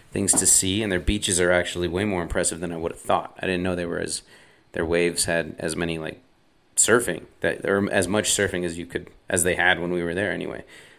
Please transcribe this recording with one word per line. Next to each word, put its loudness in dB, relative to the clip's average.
things 2
to 2
see, 4
and -2
their 2
beaches 0
are 4
actually 0
way 0
more 0
impressive -2
than -6
I -8
would -4
have -12
thought. -2
I -4
didn't 0
know 0
they -4
were -4
as, -6
their -2
waves 2
had -2
as -4
many, -2
like, -10
surfing, 4
that, -2
or 2
as 2
much 0
surfing 0
as -6
you -8
could, -8
as 2
they 2
had 2
when -2
we -2
were -2
there -2
anyway. -8